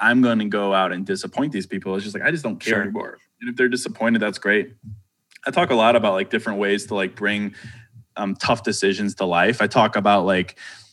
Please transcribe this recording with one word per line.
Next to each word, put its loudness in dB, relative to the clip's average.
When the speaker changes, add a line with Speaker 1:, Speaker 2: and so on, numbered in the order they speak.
Speaker 1:
"I'm 4
gonna 2
go 0
out 2
and -6
disappoint -4
these -6
people." -6
It's -4
just -10
like, -6
"I 2
just -4
don't -6
care -2
Speaker 2:
Sure. 0
Speaker 1:
anymore." -8
And -10
if -10
they're 4
disappointed, 0
that's -2
great. 0
I -2
talk 2
a 2
lot 6
about, 2
like, -2
different -2
ways 0
to, -6
like, -2
bring, -2
um, -4
tough -2
decisions 0
to -2
life. 2
I 2
talk 2
about, 4
like, 0